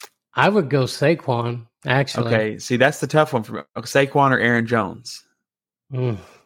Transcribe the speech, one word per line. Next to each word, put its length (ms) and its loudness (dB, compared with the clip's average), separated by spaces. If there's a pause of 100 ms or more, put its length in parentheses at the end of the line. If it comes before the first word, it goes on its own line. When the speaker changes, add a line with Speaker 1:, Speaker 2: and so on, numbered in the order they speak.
(340)
Speaker 1:
I 160 2
would 200 2
go 140 2
Saquon, 840 -2 (180)
actually. 480 0
Speaker 2:
Okay, 240 -2
see, 200 -2
that's 220 2
the 80 -2
tough 260 2
one 100 -2
for 100 -14
me. 80 -10 (160)
Saquon 540 2
or 80 2
Aaron 280 2
Jones? 560 -4 (720)
Speaker 1:
Mm. 240 -2 (280)